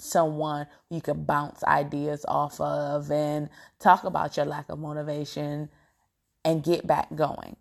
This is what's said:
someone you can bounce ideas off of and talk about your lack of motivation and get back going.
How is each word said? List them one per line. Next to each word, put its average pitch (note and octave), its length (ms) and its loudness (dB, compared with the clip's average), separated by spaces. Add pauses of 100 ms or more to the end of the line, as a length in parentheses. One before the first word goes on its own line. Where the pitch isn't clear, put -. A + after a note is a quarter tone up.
someone D3+ 640 0 (240)
you E3 100 -4
can D#3 240 -2
bounce D3 400 -2
ideas D3 600 2
off D3 340 0
of D3 500 -2
and D3 380 0 (300)
talk G3 260 6
about D#3+ 320 -2
your C#3+ 100 0
lack D3+ 220 -6
of D3+ 100 -8
motivation D3 920 -6 (760)
and D#3+ 180 2
get E3 240 2
back D#3 280 2
going. - 460 -2